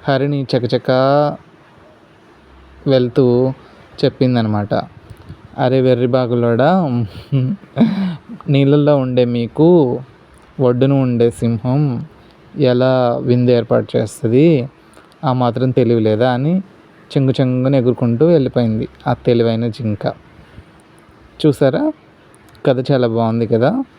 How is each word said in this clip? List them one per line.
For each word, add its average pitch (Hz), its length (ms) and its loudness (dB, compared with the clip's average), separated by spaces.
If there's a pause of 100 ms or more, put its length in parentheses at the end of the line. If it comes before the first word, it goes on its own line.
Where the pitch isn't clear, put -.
హరిణి 139 380 -2 (120)
చకచకా 135 800 0 (1500)
వెళ్తూ 127 680 2 (520)
చెప్పిందనమాట. 113 680 -2 (840)
"అరే 131 240 0
వెర్రి 127 260 2
బాగులోడా, 123 1000 0 (1400)
నీళ్ళల్లో 143 480 4
ఉండే 127 280 0
మీకు 123 760 2 (600)
ఒడ్డున 131 340 2
ఉండే 123 360 2
సింహం 123 760 -2 (520)
ఎలా 127 640 2
విందు 123 300 2
ఏర్పాటు 117 460 0
చేస్తుంది? 123 720 0 (560)
ఆ 131 80 0
మాత్రం 123 380 0
తెలివి 117 300 2
లేదా?" 110 300 2
అని 143 260 -2 (600)
చెంగు 135 140 0
చెంగున 127 440 0
ఎగురుకుంటూ 120 500 0
వెళ్ళిపోయింది 123 640 0 (200)
ఆ 131 60 0
తెలివైన 117 540 0
జింక. 110 460 -6 (1300)
చూసారా, 151 460 0 (720)
కథ 131 260 0
చాలా 123 160 2
బాగుంది 113 400 -2
కదా. 131 360 0 (160)